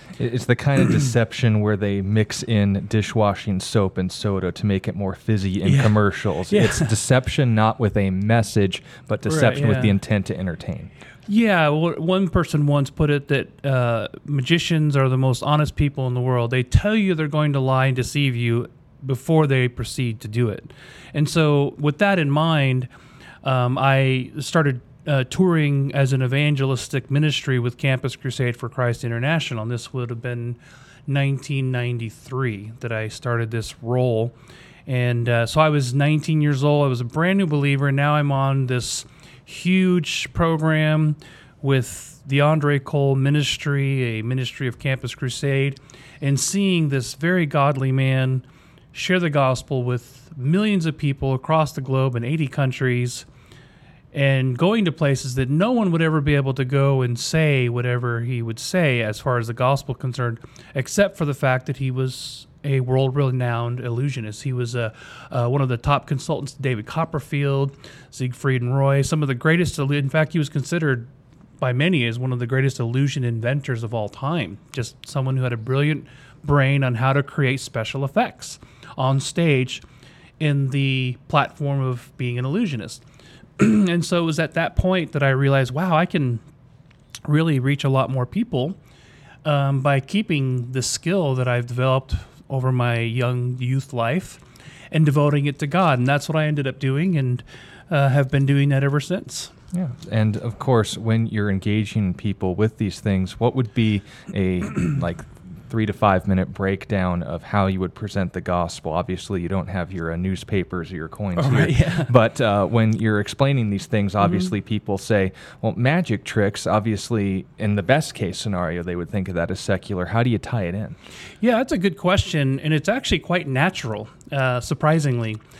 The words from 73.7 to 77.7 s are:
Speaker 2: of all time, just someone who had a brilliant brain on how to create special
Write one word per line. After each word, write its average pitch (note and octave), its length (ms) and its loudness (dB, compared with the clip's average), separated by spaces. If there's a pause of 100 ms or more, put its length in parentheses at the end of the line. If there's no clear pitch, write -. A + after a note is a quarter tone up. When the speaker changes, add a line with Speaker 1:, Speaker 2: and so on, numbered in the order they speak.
Speaker 2:
of A#2 120 -6
all G#2+ 140 -4
time, C3 500 -6 (140)
just A#2 220 -8 (120)
someone C3 320 -2
who B2+ 40 -2
had B2 100 -2
a A#2+ 40 -4
brilliant C3+ 500 -2 (380)
brain C#3 400 4
on B2 120 0
how C3 160 2
to C#3 100 2
create C3+ 380 0
special B2+ 440 -6